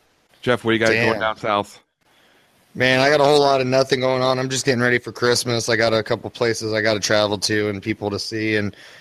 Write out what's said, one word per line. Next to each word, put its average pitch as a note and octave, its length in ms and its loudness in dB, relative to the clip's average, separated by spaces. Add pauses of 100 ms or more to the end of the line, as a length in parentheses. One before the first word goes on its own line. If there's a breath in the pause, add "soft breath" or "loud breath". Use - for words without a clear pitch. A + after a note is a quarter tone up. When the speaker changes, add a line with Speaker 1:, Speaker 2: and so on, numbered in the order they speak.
(400)
Speaker 1:
Jeff, B2 240 0
what A2+ 60 0
do A2+ 40 4
you A2+ 60 0
got A2+ 80 4
Speaker 2:
Damn. A2+ 220 2
Speaker 1:
going A2 100 -2
down A2 160 -4
south? G#2 420 -4 (960 soft breath)
Speaker 2:
Man, C3 260 2
I C3+ 100 2
got D3+ 100 4
a C#3+ 40 4
whole D3 160 6
lot C#3 200 2
of B2+ 60 -2
nothing C3 340 0
going C3 220 0
on. C3 160 0
I'm C3 100 -4
just C3 160 -6
getting B2 160 0
ready B2 180 2
for A#2 140 -8
Christmas. A#2+ 560 -2
I A#2 80 2
got A2+ 160 2
a A2 100 0
couple G#2+ 280 -6
places A2+ 420 -4
I A2 80 0
gotta G#2+ 180 0
travel G#2 420 0
to G#2+ 280 -2
and G2+ 140 -6
people G#2+ 280 -6
to G2 80 -4
see, A2 380 -4
and, G#2 180 -2 (260 loud breath)